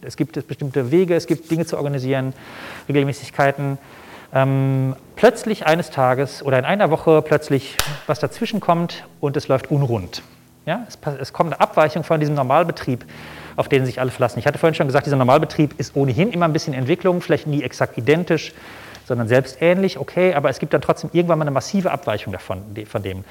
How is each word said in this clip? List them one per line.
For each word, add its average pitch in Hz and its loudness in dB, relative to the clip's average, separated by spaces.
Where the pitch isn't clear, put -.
es 127 -14
gibt 151 -6
bestimmte 135 -4
Wege, 175 4
es 160 0
gibt - -2
Dinge 165 0
zu - -6
organisieren, 135 -2
Regelmäßigkeiten, 139 0
ähm, 135 2
plötzlich 226 2
eines 165 2
Tages 127 0
oder 131 2
in 127 2
einer 185 2
Woche 156 4
plötzlich 143 -2
was 147 -2
dazwischen 208 -4
kommt 170 0
und 143 -2
es 135 -6
läuft - 0
unrund. 117 -2
Ja, 202 -4
es - -20
pa-, 143 -8
es 135 -10
kommt 170 0
eine - 0
Abweichung 160 2
von 160 0
diesem 151 0
Normalbetrieb, 139 0
auf - -2
den 131 4
sich 127 -6
alle 131 0
verlassen. 123 -2
Ich 113 0
hatte 143 0
vorhin 160 2
schon 156 -2
gesagt, 135 2
dieser 139 0
Normalbetrieb 143 2
ist - -6
ohnehin 139 2
immer 175 0
ein 156 2
bisschen 151 -2
Entwicklung, 170 0
vielleicht 151 0
nie 147 0
exakt 127 -4
identisch, 156 0
sondern 120 -2
selbst 127 2
ähnlich, 180 2
okay, 180 0
aber 143 2
es 131 -6
gibt - -4
dann 147 2
trotzdem 156 -2
irgendwann 170 2
mal 156 0
eine 147 -2
massive 175 0
Abweichung 107 -4
davon, 98 -8
de-, 107 -10
von 104 -6
dem. 95 -8